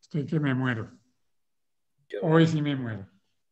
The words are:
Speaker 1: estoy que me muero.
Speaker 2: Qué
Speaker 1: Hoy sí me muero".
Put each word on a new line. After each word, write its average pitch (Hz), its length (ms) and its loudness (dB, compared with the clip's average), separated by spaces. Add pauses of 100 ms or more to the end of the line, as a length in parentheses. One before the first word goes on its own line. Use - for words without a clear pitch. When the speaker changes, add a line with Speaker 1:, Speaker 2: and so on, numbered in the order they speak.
Speaker 1:
estoy 143 240 -6
que 160 140 -2
me 139 140 0
muero. 123 360 -2 (1200)
Speaker 2:
Qué - 120 -10
Speaker 1:
Hoy 165 260 6
sí 160 140 0
me 147 140 -2
muero". 110 320 -8 (440)